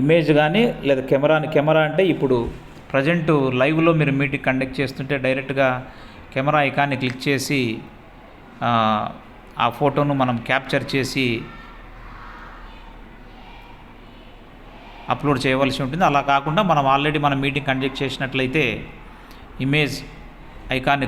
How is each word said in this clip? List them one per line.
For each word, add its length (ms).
ఇమేజ్ 300
కానీ 220
లేదా 220
కెమెరాని, 460
కెమెరా 340
అంటే 240
ఇప్పుడు 240
ప్రజెంట్ 380
లైవ్లో 380
మీరు 220
మీటింగ్ 260
కండక్ట్ 340
చేస్తుంటే 440
డైరెక్ట్గా 420
కెమెరా 340
ఐకాన్ని 340
క్లిక్ 240
చేసి, 340
ఆ, 20
ఆ 20
ఫోటోను 440
మనం 140
క్యాప్చర్ 460
చేసి 320
అప్‌లోడ్ 320
చేయవలసి 380
ఉంటుంది. 260
అలా 120
కాకుండా 480
మనం 220
already 340
మన 80
మీటింగ్ 360
కండక్ట్ 340
చేసినట్లయితే 600
ఇమేజ్ 300
ఐకాన్ని 300